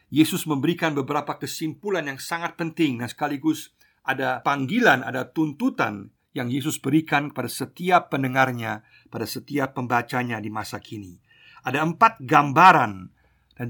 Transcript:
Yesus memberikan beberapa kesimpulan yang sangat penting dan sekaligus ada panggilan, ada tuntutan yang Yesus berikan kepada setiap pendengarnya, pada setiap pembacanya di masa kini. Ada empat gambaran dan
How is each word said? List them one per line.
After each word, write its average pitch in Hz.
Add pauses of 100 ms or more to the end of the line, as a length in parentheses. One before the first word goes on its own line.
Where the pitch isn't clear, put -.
(140)
Yesus 156
memberikan 156
beberapa 143
kesimpulan 160
yang 135
sangat 170
penting 160
dan 117
sekaligus 147 (320)
ada 131
panggilan, 143
ada 127
tuntutan 143 (200)
yang 123
Yesus 135
berikan 147
kepada 120
setiap 175
pendengarnya, 127 (280)
pada 113
setiap 135
pembacanya 123
di 104
masa 107
kini. 98 (400)
Ada 135
empat 160
gambaran 139 (480)
dan 123